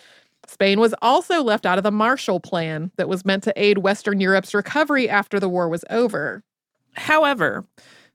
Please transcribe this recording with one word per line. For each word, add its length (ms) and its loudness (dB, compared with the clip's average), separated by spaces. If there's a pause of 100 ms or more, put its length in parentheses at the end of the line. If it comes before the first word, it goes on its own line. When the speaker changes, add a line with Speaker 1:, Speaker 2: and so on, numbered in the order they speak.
(460)
Speaker 1:
Spain 340 0
was 220 4
also 400 2
left 240 0
out 140 2
of 40 -2
the 60 0
Marshall 520 0
Plan 560 -6
that 120 -4
was 160 -4
meant 180 0
to 120 -2
aid 240 2
Western 400 -2
Europe's 340 0
recovery 560 0
after 300 -2
the 100 -2
war 180 -2
was 220 -6
over. 540 -4 (500)
Speaker 2:
However, 720 0 (500)